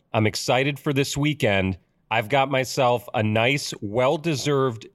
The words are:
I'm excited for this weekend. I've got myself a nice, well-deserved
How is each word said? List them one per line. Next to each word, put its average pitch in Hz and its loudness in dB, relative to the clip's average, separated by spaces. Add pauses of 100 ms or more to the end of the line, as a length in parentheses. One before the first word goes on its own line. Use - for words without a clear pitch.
(120)
I'm 113 2
excited 135 0
for 151 -2
this 139 -2
weekend. 101 0 (320)
I've 110 0
got 135 2
myself 127 0
a 110 0
nice, 110 0
well-deserved 135 -2